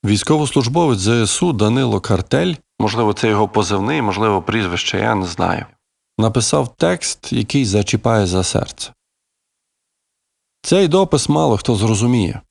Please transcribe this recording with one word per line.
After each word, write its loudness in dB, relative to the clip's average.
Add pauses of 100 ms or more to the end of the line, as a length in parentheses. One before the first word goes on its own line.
Військовослужбовець 2
З 0
С 0
У 2
Данило 0
Картель, -2 (240)
можливо, 0
це -2
його 2
позивний, -2
можливо, 0
прізвище, -2
я 0
не -2
знаю, -4 (520)
написав 0
текст, -2
який 0
зачіпає 0
за 0
серце. -6 (1700)
Цей 2
допис 0
мало 2
хто 0
зрозуміє. 0 (100)